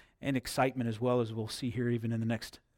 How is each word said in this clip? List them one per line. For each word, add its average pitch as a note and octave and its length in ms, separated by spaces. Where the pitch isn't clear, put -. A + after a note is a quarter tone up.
and C3+ 160
excitement B2 520
as G#2+ 120
well, B2 200
as A2+ 120
we'll A2 160
see B2+ 220
here A#2+ 180
even A#2 240
in A2+ 80
the A2+ 60
next, - 340